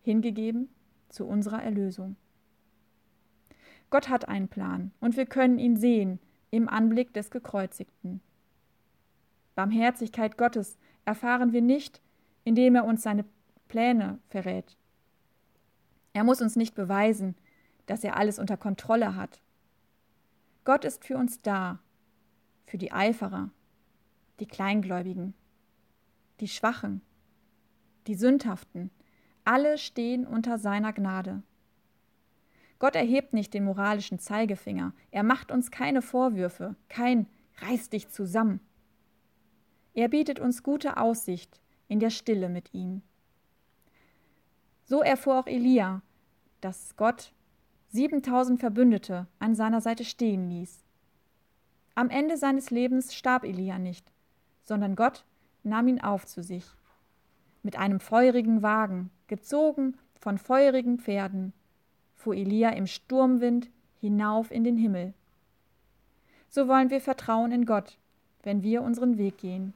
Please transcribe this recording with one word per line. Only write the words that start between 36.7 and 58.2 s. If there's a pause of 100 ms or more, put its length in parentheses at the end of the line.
kein (320)
"Reiß
dich
zusammen". (1300)
Er
bietet
uns
gute
Aussicht (280)
in
der
Stille
mit
ihm. (1800)
So
erfuhr
auch
Elia, (580)
dass
Gott (560)
siebentausend
Verbündete (100)
an
seiner
Seite
stehen
ließ. (1120)
Am
Ende
seines
Lebens
starb
Elia
nicht, (520)
sondern
Gott (380)
nahm
ihn
auf
zu
sich. (960)
Mit
einem
feurigen